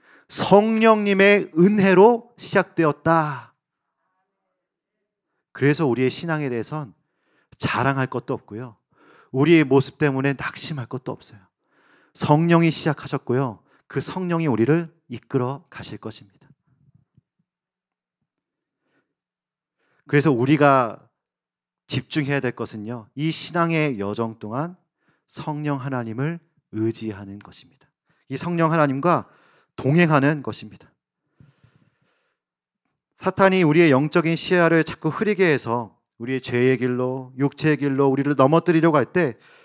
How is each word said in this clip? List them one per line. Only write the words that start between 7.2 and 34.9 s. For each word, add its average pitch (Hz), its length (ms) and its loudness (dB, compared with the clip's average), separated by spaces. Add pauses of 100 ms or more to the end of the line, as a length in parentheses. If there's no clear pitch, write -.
자랑할 131 500 -2
것도 123 260 -8
없고요. 113 440 -14 (540)
우리의 156 340 4
모습 135 340 2
때문에 139 340 0
낙심할 - 540 -8
것도 127 240 -12
없어요. - 280 -18 (760)
성령이 165 580 4
시작하셨고요. 131 880 -4 (260)
그 - 120 -6
성령이 170 480 -4
우리를 139 440 0 (180)
이끌어 127 600 -6
가실 - 280 -14
것입니다. - 500 -18 (3500)
그래서 143 240 2
우리가 131 720 2 (840)
집중해야 139 500 -4
될 127 120 -4
것은요, 110 640 -12
이 156 160 -4
신앙의 156 680 -2
여정 110 400 -6
동안 139 380 -10 (480)
성령 147 560 -8
하나님을 131 580 -6 (320)
의지하는 104 680 -8
것입니다. - 480 -20 (420)
이 131 80 -8
성령 165 340 -2
하나님과 147 560 0 (480)
동행하는 151 680 2
것입니다. - 480 -14 (2250)
사탄이 190 480 2
우리의 160 260 4
영적인 151 460 2
시야를 165 480 2
자꾸 - 260 -6